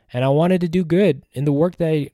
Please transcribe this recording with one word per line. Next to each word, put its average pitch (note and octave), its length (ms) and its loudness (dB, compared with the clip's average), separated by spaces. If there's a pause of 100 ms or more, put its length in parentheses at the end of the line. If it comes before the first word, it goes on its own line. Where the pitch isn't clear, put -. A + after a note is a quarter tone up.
(120)
and B2 100 -4
I C3+ 60 0
wanted E3+ 320 2
to F3+ 80 -2
do F3+ 160 0
good E3 480 0
in C#3 140 -4
the D3 60 0
work E3 240 0
that E3 120 -2
I D3+ 260 -2